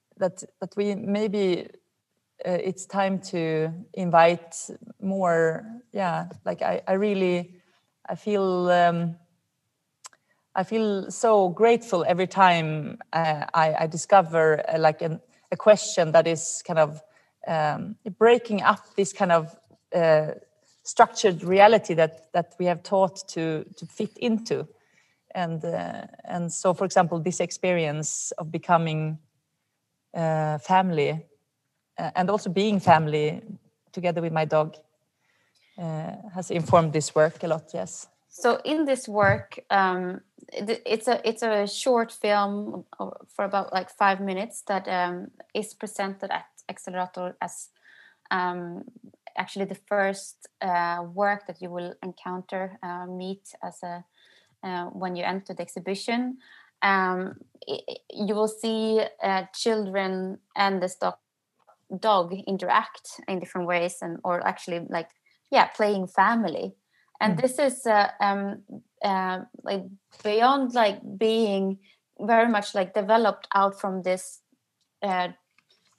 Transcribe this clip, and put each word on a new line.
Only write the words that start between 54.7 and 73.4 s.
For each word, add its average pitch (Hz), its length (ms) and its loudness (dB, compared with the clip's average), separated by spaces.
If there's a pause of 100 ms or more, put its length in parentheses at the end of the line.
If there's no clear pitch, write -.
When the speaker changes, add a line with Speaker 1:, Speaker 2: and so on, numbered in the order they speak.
Speaker 2:
when 180 300 -8
you 175 80 -6
enter 190 300 -6
the 175 80 -12
exhibition. 233 760 -6 (440)
Um, 190 580 0 (280)
i-, - 120 -6 (100)
i-, - 80 -12 (140)
you 202 240 -4
will 214 120 2
see, 220 540 0 (220)
uh, 190 200 0 (120)
children 190 840 -2 (180)
and 196 260 2
the 185 80 -2
stock 185 300 -4 (800)
dog 190 340 2 (120)
interact - 840 -4
in 185 120 -4
different 175 280 -6
ways 175 340 -2
and, 170 220 -10
or 180 240 -2
actually, 170 420 -6
like, 165 200 -6 (400)
yeah, 240 160 6
playing 208 400 0
family. 196 680 0 (460)
And 208 160 2
Speaker 1:
Mm. 240 40 -2
Speaker 2:
this 254 180 0
is, 262 260 0
uh, 208 260 4 (100)
um, 196 420 -2 (400)
uh, 185 360 -2 (240)
like, 196 200 -4 (400)
beyond, 247 500 2
like, 208 280 2 (160)
being 202 640 0 (400)
very 226 280 4
much, 208 280 -2
like, 196 180 -2
developed 208 600 0